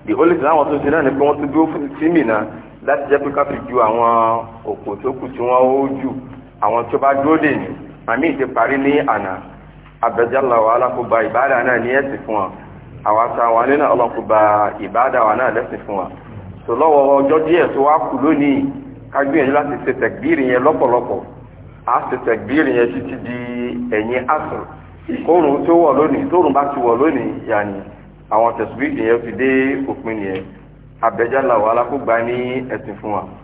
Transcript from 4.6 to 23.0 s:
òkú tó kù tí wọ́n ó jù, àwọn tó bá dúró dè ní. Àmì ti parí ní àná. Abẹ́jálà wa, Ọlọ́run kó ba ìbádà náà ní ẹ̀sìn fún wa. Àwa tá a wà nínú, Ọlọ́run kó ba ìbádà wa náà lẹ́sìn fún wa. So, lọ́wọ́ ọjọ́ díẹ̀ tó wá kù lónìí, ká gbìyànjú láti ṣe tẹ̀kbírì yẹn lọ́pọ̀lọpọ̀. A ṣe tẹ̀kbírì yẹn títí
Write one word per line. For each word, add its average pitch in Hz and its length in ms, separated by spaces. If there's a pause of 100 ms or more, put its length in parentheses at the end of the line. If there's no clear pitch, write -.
òkú 107 340
tó 127 160
kù 127 160
tí 127 100
wọ́n 127 260
ó 135 300
jù, 135 160 (480)
àwọn 113 260
tó 139 140
bá 139 160
dúró 147 220
dè 151 140
ní. 104 160 (380)
Àmì 120 280
ti 135 120
parí 127 340
ní 139 220
àná. 101 320 (680)
Abẹ́jálà 120 580
wa, 110 160
Ọlọ́run 123 200
kó 120 100
ba 113 180
ìbádà 123 420
náà 123 160
ní 113 120
ẹ̀sìn 135 300
fún 110 140
wa. 98 120 (540)
Àwa 107 280
tá 120 160
a 117 60
wà 117 160
nínú, 143 180
Ọlọ́run 120 260
kó 117 120
ba 107 180 (360)
ìbádà 120 440
wa 107 160
náà 127 140
lẹ́sìn 107 300
fún 104 160
wa. 90 100 (540)
So, - 140
lọ́wọ́ 143 280 (120)
ọjọ́ 139 260
díẹ̀ 156 280
tó 139 140
wá 151 160
kù 156 200
lónìí, 143 460 (440)
ká 139 160
gbìyànjú 139 280
láti 143 280
ṣe 131 120
tẹ̀kbírì 127 520
yẹn 127 180
lọ́pọ̀lọpọ̀. 123 580 (640)
A 120 180
ṣe 127 160
tẹ̀kbírì 120 560
yẹn 120 140
títí - 300